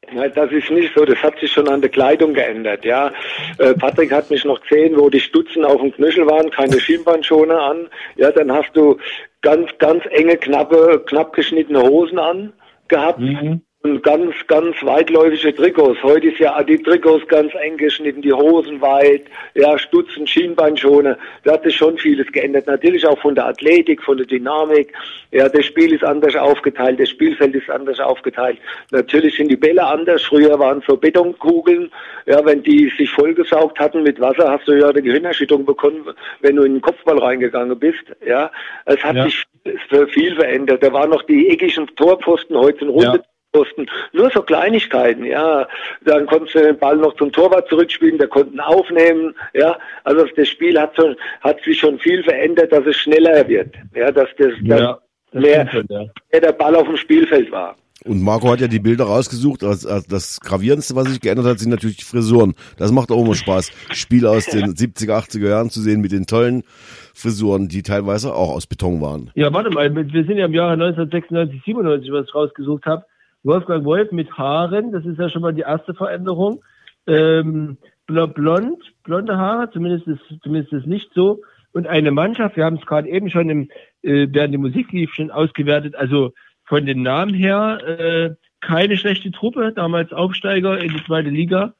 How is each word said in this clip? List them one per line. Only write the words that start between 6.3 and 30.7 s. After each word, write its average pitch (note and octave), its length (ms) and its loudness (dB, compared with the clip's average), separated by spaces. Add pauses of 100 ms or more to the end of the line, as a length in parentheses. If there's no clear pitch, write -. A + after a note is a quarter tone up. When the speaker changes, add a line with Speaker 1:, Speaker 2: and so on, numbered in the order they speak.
Speaker 1:
keine C3 300 0
Schienbeinschone D#3+ 760 2
an. D#3+ 320 -2 (280)
Ja, C3+ 160 4
dann D3 200 2
hast C#3+ 240 -2
du D3 220 6 (460)
ganz, D#3+ 340 2
ganz E3 320 2
enge, E3 280 2
knappe, D3+ 680 4
knapp D#3 280 -2
geschnittene D3 500 0
Hosen E3 340 2
an F3+ 340 -4 (360)
gehabt. D#3 320 0
Speaker 2:
Mhm. D3 420 -4 (220)
Speaker 1:
Und D3 200 -2
ganz, D#3 320 2 (100)
ganz D#3+ 380 0
weitläufige D#3 720 2
Trikots. D3 480 2
Heute D#3 240 4
ist D#3 100 0
ja D3 240 2
die D3+ 220 2
Trikots D#3+ 440 2
ganz D3+ 320 2
eng D#3 180 -6
geschnitten, D3 440 -2
die C#3+ 100 0
Hosen D3 480 2
weit, C#3+ 440 4 (320)
ja, D3 240 4
Stutzen, E3 480 -2
Schienbeinschone. D3 880 2 (260)
Da D3+ 100 4
hat - 100 0
sich E3 140 0
schon D#3+ 200 2
vieles D3 340 0
geändert. C#3 360 -2
Natürlich D#3 400 0
auch D3 100 2
von D3 160 0
der B2 140 0
Athletik, D#3+ 560 0
von C#3 140 0
der B2+ 100 -6
Dynamik. D3 680 0 (380)
Ja, C3+ 180 4
das C#3+ 160 2
Spiel E3 280 2
ist D3+ 100 -2
anders D3 320 0
aufgeteilt, C3+ 640 0
das C3+ 100 2
Spielfeld C#3+ 460 0
ist C3+ 160 -6
anders C3+ 280 -6
aufgeteilt. B2+ 600 -4 (320)
Natürlich D3 440 2
sind D3 140 0
die C3 80 2
Bälle E3 260 4
anders. D#3+ 380 0
Früher D3 380 4
waren C#3 260 2